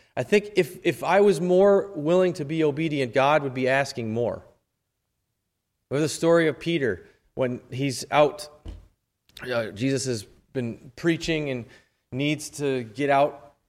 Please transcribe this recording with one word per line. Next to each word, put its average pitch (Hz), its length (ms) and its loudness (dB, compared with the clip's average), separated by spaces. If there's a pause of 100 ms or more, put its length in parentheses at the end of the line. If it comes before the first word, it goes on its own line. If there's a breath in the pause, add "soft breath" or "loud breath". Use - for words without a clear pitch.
(160 soft breath)
I 127 60 -2
think 208 320 0
if, - 300 0
if 165 180 -2
I 175 180 4
was 196 200 4
more 185 560 4
willing 175 380 2
to 151 100 -8
be 160 180 -2
obedient, 147 500 -2
God 143 300 4
would 135 100 -6
be 127 160 -2
asking 127 440 -2
more. 110 320 -4 (1500)
Or 131 80 -2
the 156 100 0
story 165 380 4
of 147 140 -2
Peter, 135 440 -2 (300 soft breath)
when 123 260 -2 (120)
he's 131 400 -4
out, 147 360 2 (960)
uh, 120 280 -4
Jesus 123 360 -2
has 113 180 -4 (280)
been 123 420 -8
preaching 160 560 -2
and 120 140 -6 (480 soft breath)
needs 147 380 -2
to 135 340 -4
get 123 260 -4
out. 143 440 0 (140)